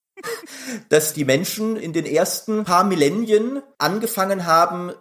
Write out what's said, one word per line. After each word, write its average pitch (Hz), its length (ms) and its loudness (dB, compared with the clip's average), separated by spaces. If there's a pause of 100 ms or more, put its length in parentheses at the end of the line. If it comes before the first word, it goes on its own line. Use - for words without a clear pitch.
(240)
<laughs> 262 680 -12
dass 156 240 2
die 151 120 -2
Menschen 202 500 0
in 165 180 -8
den 160 120 -2
ersten 190 580 -2
paar 180 200 4
Millennien 214 800 2 (160)
angefangen 196 680 -2
haben, 170 560 2